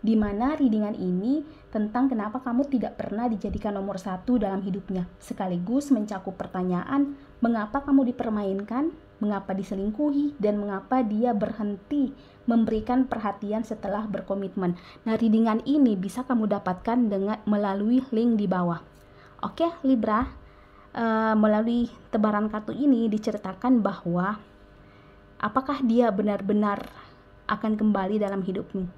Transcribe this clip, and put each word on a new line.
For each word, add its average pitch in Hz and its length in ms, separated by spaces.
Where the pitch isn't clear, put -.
di 220 80
mana 214 400
readingan 214 400
ini 196 480
tentang 226 400
kenapa 214 320
kamu 269 240
tidak 240 240
pernah 226 320
dijadikan 208 480
nomor 196 240
satu 196 400
dalam 196 240
hidupnya. 190 560
Sekaligus 185 720
mencakup 208 480
pertanyaan, 185 800
mengapa 233 400
kamu 269 320
dipermainkan, 214 800
mengapa 202 320
diselingkuhi, 214 880
dan 208 240
mengapa 202 400
dia 220 320
berhenti 208 760
memberikan 233 640
perhatian 220 560
setelah 208 400
berkomitmen. 190 720
Nah, 220 160
readingan 226 480
ini 262 320
bisa 202 240
kamu 233 240
dapatkan 208 640
dengan, 202 320
melalui 208 720
link 226 240
di 202 80
bawah. 180 320
Oke, 330 240
Libra, 226 480
eh, 220 400
melalui 226 560
tebaran 214 320
kartu 214 240
ini 233 400
diceritakan 214 720
bahwa 185 560
apakah 269 400
dia 233 320
benar-benar 208 720
akan 220 240
kembali 208 480
dalam 196 240
hidupmu. 190 400